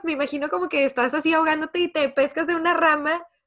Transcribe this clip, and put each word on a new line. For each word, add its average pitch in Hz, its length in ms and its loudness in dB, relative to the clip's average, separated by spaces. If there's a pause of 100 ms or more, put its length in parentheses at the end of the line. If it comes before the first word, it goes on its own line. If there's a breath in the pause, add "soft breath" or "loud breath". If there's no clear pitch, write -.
me 330 100 -2
imagino 285 360 -2
como 359 200 -4
que 285 160 2
estás 254 300 0
así 311 180 0
ahogándote 311 480 0
y 349 120 -2
te 294 160 2
pescas 302 400 0
de 349 80 0
una 330 180 2
rama, 320 480 2 (240)